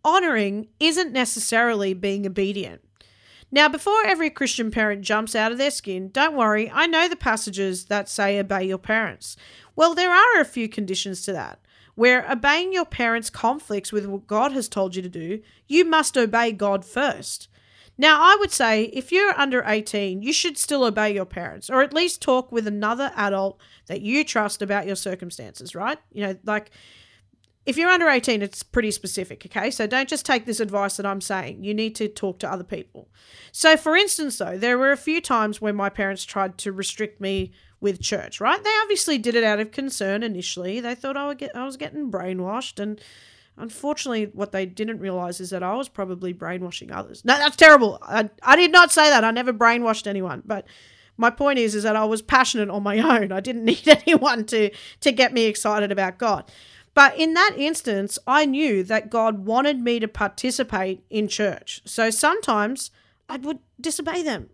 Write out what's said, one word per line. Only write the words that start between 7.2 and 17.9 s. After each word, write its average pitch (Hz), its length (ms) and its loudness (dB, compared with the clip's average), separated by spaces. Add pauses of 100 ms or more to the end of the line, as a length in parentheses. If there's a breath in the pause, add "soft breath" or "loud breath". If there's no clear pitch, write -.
that 202 220 -2
say 202 320 0
obey 196 240 -4
your 190 140 -4
parents. 214 580 -4 (400 loud breath)
Well, 330 180 6
there 349 200 2
are 415 260 8
a 294 60 4
few 226 240 -6
conditions 190 540 -6
to 196 100 -6
that, 127 260 -10 (360 soft breath)
where 247 360 4
obeying 294 400 0
your 359 140 0
parents 233 440 -2
conflicts 226 640 -4
with 208 140 -4
what 196 220 -8
God 233 260 0
has 262 160 -4
told 190 260 -4
you 190 60 -6
to 180 80 -10
do, 175 320 -8 (260 soft breath)
you 320 160 4
must 320 340 2
obey 233 360 2
God 196 320 -2
first. - 640 -6 (480 soft breath)